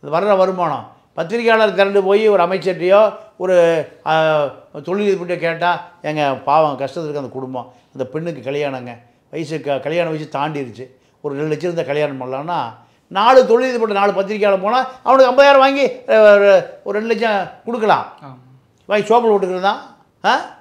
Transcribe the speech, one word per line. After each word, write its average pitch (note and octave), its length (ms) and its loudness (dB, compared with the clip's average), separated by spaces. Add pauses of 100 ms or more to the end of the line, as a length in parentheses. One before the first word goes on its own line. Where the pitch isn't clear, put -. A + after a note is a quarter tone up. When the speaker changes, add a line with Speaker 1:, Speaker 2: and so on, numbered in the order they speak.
Speaker 1:
அது C#3+ 80 -8
வர்ற F#3+ 260 2
வருமானம் F3+ 540 -2 (220)
பத்திரிகையாளர் A3 580 0
திரண்டு G3 320 2
போய் G#3+ 240 2
ஒரு G3 160 4
அமைச்சர்கிட்டயோ F#3 680 0 (240)
ஒரு, E3+ 500 2 (180)
ஆ, D#3 380 0 (300)
தொழிலதிபர்கிட்ட F3 640 -4
கேட்டா, E3 540 -4 (100)
"ஏங்க D3 420 -4
பாவம் D3 340 2
கஷ்டத்துல C#3 260 -8
இருக்கு D3 140 -8
அந்த C3 120 -10
குடும்பம், C3 440 -12 (180)
அந்த C3+ 140 -8
பெண்ணுக்கு D3 460 -8
கல்யாணங்க, C3 460 -6 (340)
வயசு D#3 300 -8
க-, C#3 180 -4
கல்யாண E3 300 -4
வயசு D3+ 220 -8
தாண்டிருச்சு, C#3 600 -8 (300)
ஒரு C#3+ 140 -6
ரெண்டு D3+ 140 -4
லட்சம் D#3 220 -4
இருந்தா E3 120 -4
கல்யாணம் C#3+ 380 -4
பண்ணலாம்னா" C3 520 -6 (340)
நாலு A#3 360 4
தொழிலதிபர்கிட்ட A3+ 480 0
நாலு G3 220 0
பத்திரிகையாளர் G3 480 -2
போனா B3 260 -2 (160)
அவனுக்கு C4 280 4
ஐம்பதாயிரம் C#4 260 6
வாங்கி, C#4 320 2 (200)
ஆ, G#3+ 240 8
ஒரு, G3+ 500 4
ஒரு G3+ 160 -4
ரெண்டு A3+ 160 -4
லட்சம் G3+ 340 -2 (160)
கொடுக்கலாம். G#3+ 400 0 (200)
Speaker 2:
ஆமா. C3 120 -20 (480)
Speaker 1:
வாங்கி G#3 200 -2
சோப்பில் A3+ 260 2
விட்டுக்கிறது F#3 300 -2
தான். G#3 200 -2 (440)
ஆ? B3+ 360 -2